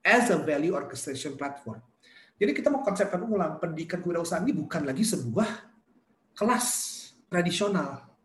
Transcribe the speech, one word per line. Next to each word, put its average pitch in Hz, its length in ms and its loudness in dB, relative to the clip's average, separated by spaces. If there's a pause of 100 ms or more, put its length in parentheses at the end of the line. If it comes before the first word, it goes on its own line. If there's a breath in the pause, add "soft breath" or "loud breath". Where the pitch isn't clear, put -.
as 220 320 6
a 160 80 4
value 151 320 2
orchestration 131 640 -6
platform. 139 480 -10 (560 loud breath)
Jadi 254 160 4
kita - 160 4
mau 269 80 2
konsepkan 190 480 0
ulang, 180 320 0
pendidikan 165 400 -4
kewirausahaan 170 480 -2
ini 285 80 0
bukan 151 320 -2
lagi 131 160 2
sebuah 156 440 0 (840)
kelas 254 340 0 (640)
tradisional. 170 800 0 (160)